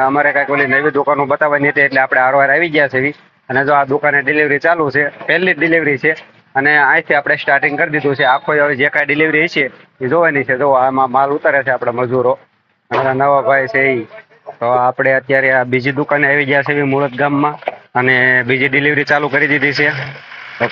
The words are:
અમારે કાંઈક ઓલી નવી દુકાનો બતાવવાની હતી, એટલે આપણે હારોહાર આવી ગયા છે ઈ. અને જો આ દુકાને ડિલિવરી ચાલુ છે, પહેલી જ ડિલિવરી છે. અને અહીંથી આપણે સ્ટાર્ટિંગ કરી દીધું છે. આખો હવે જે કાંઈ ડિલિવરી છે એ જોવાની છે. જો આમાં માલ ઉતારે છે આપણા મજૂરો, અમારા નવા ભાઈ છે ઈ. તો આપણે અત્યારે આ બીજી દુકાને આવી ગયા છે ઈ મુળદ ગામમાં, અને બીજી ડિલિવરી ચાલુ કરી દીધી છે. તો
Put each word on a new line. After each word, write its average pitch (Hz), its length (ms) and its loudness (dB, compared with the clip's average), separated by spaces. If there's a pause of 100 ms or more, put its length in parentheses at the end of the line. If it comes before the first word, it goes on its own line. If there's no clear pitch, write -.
અમારે 143 260 0
કાંઈક 139 180 -2
ઓલી 143 160 0
નવી 139 260 0
દુકાનો 139 340 0
બતાવવાની 143 440 0
હતી, 147 120 0
એટલે 135 200 2
આપણે 131 180 0
હારોહાર 135 320 2
આવી 165 180 0
ગયા 147 180 2
છે 135 100 -4
ઈ. 139 140 -2 (380)
અને 135 160 0
જો 147 80 2
આ 143 100 4
દુકાને 143 380 0
ડિલિવરી 147 380 0
ચાલુ 165 300 0
છે, 143 180 0
પહેલી 175 460 -2
જ 147 60 -4
ડિલિવરી 156 380 0
છે. 151 140 0 (440)
અને 147 220 2
અહીંથી 151 360 2
આપણે 147 220 0
સ્ટાર્ટિંગ 143 420 0
કરી 165 120 -2
દીધું 143 260 -2
છે. 147 80 -2
આખો 135 300 0
હવે 147 220 2
જે 143 140 0
કાંઈ 147 160 -2
ડિલિવરી 156 420 0
છે 143 240 -4 (300)
એ 131 60 -4
જોવાની 151 360 0
છે. 127 140 -2
જો 143 120 0
આમાં 131 420 2
માલ 139 180 0
ઉતારે 143 340 0
છે 135 60 -4
આપણા 120 220 -2
મજૂરો, 123 480 0 (520)
અમારા 131 220 0
નવા 139 280 2
ભાઈ 135 260 0
છે 135 120 -2
ઈ. 131 240 0 (560)
તો 117 60 -4
આપણે 127 480 0
અત્યારે 135 380 0
આ 131 120 2
બીજી 127 280 -2
દુકાને 143 360 0
આવી 143 180 2
ગયા 139 160 2
છે 147 120 -4
ઈ 147 80 0
મુળદ 135 340 0
ગામમાં, 143 440 -2 (360)
અને 127 480 2
બીજી 131 260 0
ડિલિવરી 143 340 0
ચાલુ 147 240 0
કરી 143 200 0
દીધી 143 260 0
છે. 147 160 0 (720)
તો 120 120 0